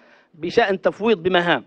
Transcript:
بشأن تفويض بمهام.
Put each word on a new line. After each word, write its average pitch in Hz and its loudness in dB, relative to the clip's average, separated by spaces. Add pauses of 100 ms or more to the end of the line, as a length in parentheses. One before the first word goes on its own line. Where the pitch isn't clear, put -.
(340)
بشأن 190 -2
تفويض 190 -2
بمهام. 175 0